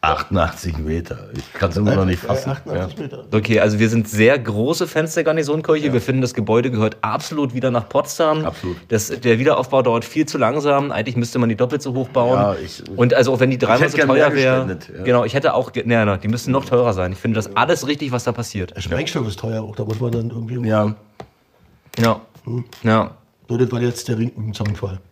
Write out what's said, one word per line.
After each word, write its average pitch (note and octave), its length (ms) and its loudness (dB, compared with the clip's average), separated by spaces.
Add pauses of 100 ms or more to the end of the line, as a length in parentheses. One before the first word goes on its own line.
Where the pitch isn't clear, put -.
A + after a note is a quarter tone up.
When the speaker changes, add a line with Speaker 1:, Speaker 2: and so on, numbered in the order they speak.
Speaker 1:
Achtundachtzig D#2+ 760 -2
Meter. D#2 560 -6
Ich D2+ 80 -8 (100)
kann's E2 240 -2
immer G#2 180 2
noch F#2+ 100 2
nicht F2+ 180 0
fassen. C3 260 -4
Speaker 2:
Achtundachtzig F#2 480 -6
Speaker 1:
Ja. D3+ 60 -8
Speaker 2:
Meter. - 280 -12
Speaker 3:
Okay, G#2+ 280 2
also G#2+ 180 2
wir A2 100 4
sind A2 220 0
sehr A2+ 300 4
große A#2+ 480 0
Fans D#3+ 260 -2
der E3+ 100 0
Garnisonkirche. D#3 640 0
Speaker 1:
Ja. C3 60 0
Speaker 3:
Wir A#2+ 80 2
finden, C3 220 0
das A#2+ 100 -2
Gebäude A#2+ 380 2
gehört G#2+ 300 0
absolut C#3 520 -4
wieder B2+ 160 0
nach A#2+ 180 -2
Potsdam. D#3 560 0
Speaker 1:
Absolut. F2 340 -6 (100)
Speaker 3:
Das, A2 220 -2
der A#2 280 2
Wiederaufbau C3+ 460 4
dauert A#2 200 2
viel D#3 220 -2
zu D3+ 140 -6
langsam. C#3 520 2
Eigentlich C3+ 260 -2
müsste A#2+ 200 -2
man A#2 120 2
die A2 60 0
doppelt C3+ 280 0
so C3 100 -6
hoch C3 160 -4
bauen. B2 300 2
Speaker 1:
Ja, G2+ 160 2
ich - 260 -12 (140)
Speaker 3:
Und B2 180 4
also C3 200 4
auch B2 60 0
wenn C3 120 4
die B2+ 60 -2
Speaker 1:
ich B2 40 -2
Speaker 3:
dreimal - 200 4
Speaker 1:
hätte - 100 2
Speaker 3:
so D3 60 -2
Speaker 1:
gern D3 100 4
Speaker 3:
teuer C#3 220 6
Speaker 1:
mehr D3 60 0
Speaker 3:
wäre. C3 300 4
Speaker 1:
gespendet, - 320 -10
ja. F#2 60 -8
Speaker 3:
Genau, B2 200 4
ich A#2 120 -2
hätte D#3 180 2
auch B2 180 0
ge-, A#2 140 -4
nee, A#2 180 4
nee, G2+ 140 2
die G#2 120 -4
müssen B2 220 -2
noch C3 140 0
teurer A#2+ 280 2
sein. F2+ 180 -2
Ich F#2+ 80 -8
finde A2+ 160 -2
das G#2+ 200 -4
alles B2 300 2
richtig, C#3 260 -4
was B2 120 -4
da B2 80 -2
passiert. G#2 440 -6
Speaker 2:
Der - 60 -10
Sprengstoff A2 460 -4
ist G2+ 120 -8
teuer, A2+ 220 -4
auch G#2+ 140 -12
da A2+ 100 -6
muss A2 140 -6
man A#2+ 120 -2
dann A#2 200 -4
irgendwie A#2 360 -6
Speaker 1:
Ja. G#2+ 280 2 (1040)
Speaker 3:
Ja. A2+ 220 2 (240)
Speaker 2:
Hm. A#2+ 180 -6 (180)
Speaker 3:
Ja. A2 300 2 (360)
Speaker 2:
So, A#2+ 80 -4
das B2 160 2
war A#2+ 100 -2
jetzt A#2+ 260 -4
der A#2 100 -2
Ring A#2+ 180 -2
im G#2+ 160 -6
Zaunfall. G2 480 -6 (120)